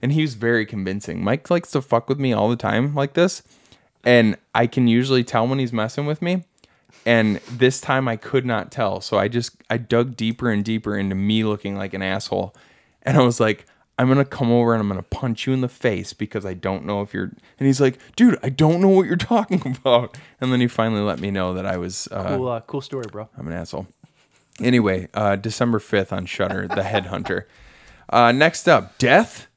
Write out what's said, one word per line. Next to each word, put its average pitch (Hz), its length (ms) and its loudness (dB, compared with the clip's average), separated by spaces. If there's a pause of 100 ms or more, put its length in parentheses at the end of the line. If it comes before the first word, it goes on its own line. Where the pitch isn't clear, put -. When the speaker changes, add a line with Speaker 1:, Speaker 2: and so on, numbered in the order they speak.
Speaker 1:
And 131 100 0
he 156 80 2
was 151 140 -2
very 113 320 0
convincing. 95 580 -6
Mike 117 240 -2
likes 175 220 -2
to 143 100 0
fuck 117 300 0
with 139 80 0
me 131 160 0
all 107 160 2
the 120 60 0
time 117 380 -2
like 139 200 -2
this, 180 280 0 (600)
and 117 340 6 (180)
I 117 120 2
can 123 220 0
usually 123 360 2
tell 117 240 0
when 135 120 -2
he's 120 120 -4
messing 117 320 -4
with 151 160 -4
me. 175 240 -2 (640)
And 110 300 4 (140)
this 127 300 2
time 131 280 -2
I 113 80 -4
could 127 280 -2
not 117 260 -4
tell, 98 300 -4
so - 160 -4
I 101 120 2
just, 117 240 -4 (180)
I 117 80 0
dug 120 380 0
deeper 113 340 -2
and 104 120 0
deeper 104 360 -4
into 98 160 -2
me 104 300 0
looking 104 320 -4
like 98 180 -8
an 98 80 -6
asshole, 98 520 -4 (480)
and 135 140 2
I 139 60 6
was 120 180 2
like, 110 240 0 (340)
"I'm 127 100 2
gonna 135 160 4
come 127 260 -4
over 117 240 4
and 113 60 0
I'm 104 80 -2
gonna 95 140 -6
punch - 440 -6
you 131 60 0
in 131 80 0
the 127 80 -2
face 101 460 -4
because 104 320 -8
I 95 80 -8
don't 92 320 -6
know 101 160 -4
if 101 120 -10
you're," 98 100 -4 (340)
and 139 80 0
he's 135 140 4
like, 135 180 2 (180)
"Dude, - 260 6
I - 60 -2
don't 156 320 2
know 196 80 4
what 190 180 4
you're 175 100 -2
<laughs> - 180 -2
talking 202 320 0
about." 123 500 0 (240)
And 127 120 -2
then 123 80 2
he 123 60 2
finally 110 360 0
let 98 180 -2
me 101 100 -4
know 92 240 -2
that 92 120 -6
I 92 100 -4
was, 90 340 -8
uh, 95 260 -4
Speaker 2:
Cool, 127 120 -4
uh, 117 140 -6
cool - 180 -8
story, 135 300 -10
bro. 107 260 -14
Speaker 1:
I'm 127 120 -12
an 82 40 -8
asshole. 85 340 -10 (760)
Anyway, 104 520 2
uh, 101 220 0
December 113 440 -2
fifth - 320 -2
on 95 140 -6
Shudder, 95 420 -4
The 95 140 -2
Headhunter. 95 640 -4 (640)
Uh, 120 240 6
next 151 360 2
up, 110 300 4
Death. 147 480 4 (100)